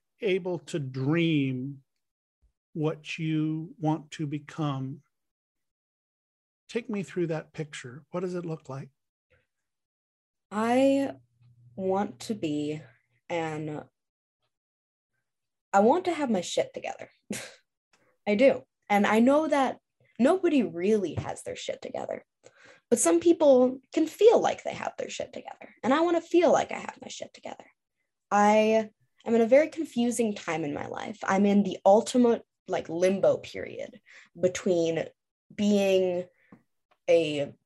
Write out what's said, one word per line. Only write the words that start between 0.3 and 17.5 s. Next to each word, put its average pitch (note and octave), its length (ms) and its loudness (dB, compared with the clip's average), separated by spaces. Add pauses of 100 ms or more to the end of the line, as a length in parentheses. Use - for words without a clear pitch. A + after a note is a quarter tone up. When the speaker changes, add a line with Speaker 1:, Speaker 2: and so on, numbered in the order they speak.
Speaker 1:
to - 180 -8
dream C3+ 1040 -2 (920)
what D3+ 460 -6
you D#3 600 -4
want D#3 340 -2
to D#3 140 -8
become, C#3+ 760 -6 (1700)
take A#3+ 180 -8
me G3+ 140 -6
through F3 240 -6
that D#3 260 -8
picture. D3+ 600 -14
What F3+ 80 -6
does F3+ 140 -6
it F3 120 -8
look D#3+ 220 -10
like? C#3 200 -14 (1600)
Speaker 2:
I C4 600 2 (640)
want F#3+ 440 -4
to - 140 -8
be D3+ 460 -6 (480)
an, D#3 540 -6 (1900)
I G3 80 6
want D4 240 4
to F4 100 -2
have D4 160 -4
my G3 100 0
shit - 320 -4
together. - 380 -14 (220)
<laughs> - 920 -16